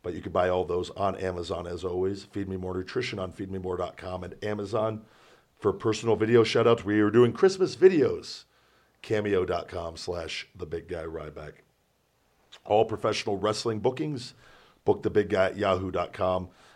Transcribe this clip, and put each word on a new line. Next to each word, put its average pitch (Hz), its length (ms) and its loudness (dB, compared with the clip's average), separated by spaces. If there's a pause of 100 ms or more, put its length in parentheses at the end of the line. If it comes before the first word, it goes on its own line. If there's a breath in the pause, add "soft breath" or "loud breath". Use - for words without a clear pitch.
But 87 140 -8
you 85 60 -8
can 87 120 -10
buy 90 160 2
all 90 160 0
those 87 240 -4
on 98 260 -2
Amazon, 87 500 -6
as 87 200 -10
always. 95 400 -2
Feed 101 240 -8
Me 95 80 -6
More 92 160 -6
Nutrition 101 460 -6
on 92 120 -6
feed 95 180 -10
me 95 80 -8
more 90 200 -4
dot 87 180 -6
com 90 300 -10
and 90 180 -12
Amazon. 107 600 -4 (520 soft breath)
For 101 160 2
personal 107 460 0
video 110 260 6
shout-outs, 117 400 4
we 104 160 2
are 104 100 6
doing 117 220 6
Christmas 185 460 2
videos. 120 680 4 (580 soft breath)
Cameo 101 440 0
dot 85 240 -4
com 85 260 -8
slash 87 580 -8
the 90 120 -12
big 82 240 -10
guy 82 160 -8
Ryback. 76 480 -12 (1120)
All 107 180 4
professional 107 540 -2
wrestling 110 420 -2
bookings, 131 540 -4 (500 soft breath)
book 101 200 0
the 107 60 0
big 95 200 2
guy 95 160 4
at 92 120 -2
yahoo 92 320 0
dot 87 220 -4
com. 92 380 -2 (260 soft breath)